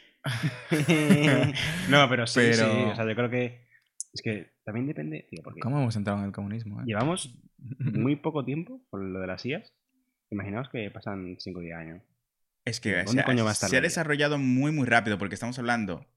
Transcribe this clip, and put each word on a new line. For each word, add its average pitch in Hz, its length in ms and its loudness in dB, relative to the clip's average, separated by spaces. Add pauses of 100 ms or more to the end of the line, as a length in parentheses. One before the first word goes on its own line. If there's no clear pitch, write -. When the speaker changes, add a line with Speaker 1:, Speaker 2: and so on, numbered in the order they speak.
(240)
Speaker 1:
<laughs> - 0 -
Speaker 2:
<laughs> 147 1600 2
No, 139 200 8
pero 120 180 2
sí, 123 140 2
Speaker 1:
Pero 117 240 6
Speaker 2:
sí. 110 160 4 (100)
O 107 60 -4
sea, 113 100 0
yo 110 80 0
creo 120 160 0
que 123 340 -4 (480)
es - 100 -10
que 107 300 -6 (120)
también 113 220 -4
depende, 156 440 -8
tío, - 120 -14
porque - 180 -16
Speaker 1:
¿Cómo 143 200 -2
hemos 113 160 0
entrado 101 240 -2
en 101 60 -4
el 98 60 -6
comunismo, 104 480 -8
eh? 123 60 -8
Speaker 2:
llevamos 123 500 -2 (120)
Speaker 1:
<laughs> - 300 -14
Speaker 2:
muy 117 380 0
poco 151 280 -4
tiempo 165 460 -8
con 95 220 -6
lo 95 80 -6
de 92 60 -6
las 92 180 -8
ias. - 280 -8 (580)
Imaginaos 101 400 -6
que 107 200 -6
pasan 95 480 -10
cinco 90 200 -12
o 87 40 -10
diez 82 140 -10
años. 82 260 -14 (640)
Speaker 3:
Es 117 160 -6
que 101 140 -2 (100)
Speaker 2:
¿Dónde 101 80 -4
Speaker 3:
se 131 80 2
ha, - 40 2
Speaker 2:
coño 120 200 2
va 107 60 2
a - 20 2
estar - 160 0
Speaker 3:
se 131 80 4
ha 131 40 4
Speaker 2:
la 139 40 0
I - 20 2
A? 175 40 0
Speaker 3:
desarrollado 147 480 0
muy, 135 340 2
muy 143 140 0
rápido 107 320 4
porque 98 160 -4
estamos 120 240 -6
hablando, 117 480 -2 (100)